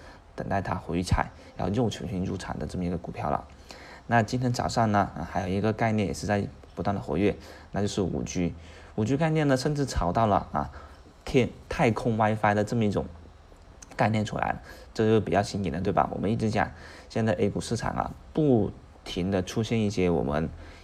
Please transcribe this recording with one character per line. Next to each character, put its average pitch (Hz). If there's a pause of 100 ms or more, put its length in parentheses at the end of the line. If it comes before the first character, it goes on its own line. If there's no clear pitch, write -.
(360)
等 -
待 98
它 -
回 85
踩， - (240)
然 -
后 95
又 117
重 -
新 92
入 98
场 -
的 78
这 -
么 90
一 87
个 90
股 -
票 -
了。 - (580)
那 117
今 123
天 123
早 -
上 113
呢， 101
啊， -
还 90
有 92
一 98
个 107
概 117
念 107
也 69
是 -
在 101 (300)
不 87
断 101
的 -
活 71
跃， 98 (360)
那 98
就 101
是 -
五 73
G。 87 (400)
五 107
G 135
概 156
念 156
呢， 131
甚 151
至 143
炒 87
到 113
了 95
啊， 73 (540)
天-， 123 (180)
太 139
空 110
wifi 107
的 104
这 113
么 113
一 104
种 90 (880)
概 117
念 107
出 -
来 -
了， - (320)
这 110
就 110
比 -
较 98
新 101
颖 71
了， 82
对 95
吧？ 69
我 -
们 92
一 113
直 113
讲， 104 (380)
现 113
在 110
A 101
股 98
市 -
场 -
啊， - (220)
不 131 (320)
停 92
的 95
出 113
现 113
一 104
些 92
我 76
们 73 (340)